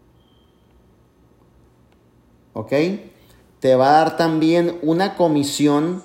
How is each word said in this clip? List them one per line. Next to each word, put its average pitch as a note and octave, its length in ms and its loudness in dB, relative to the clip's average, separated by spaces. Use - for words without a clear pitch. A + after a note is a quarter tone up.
¿ok? - 200 -10
Te C3 160 2
va C3 140 2
a D#3 160 6
dar D#3+ 100 -4
también E3 680 0
una F3 320 -2
comisión D3 880 0